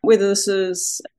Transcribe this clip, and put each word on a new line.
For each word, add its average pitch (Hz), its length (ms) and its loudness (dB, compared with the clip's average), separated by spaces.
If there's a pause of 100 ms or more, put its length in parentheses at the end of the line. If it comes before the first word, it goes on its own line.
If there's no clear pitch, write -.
whether 202 260 4
this 196 200 0
is 190 540 -4 (180)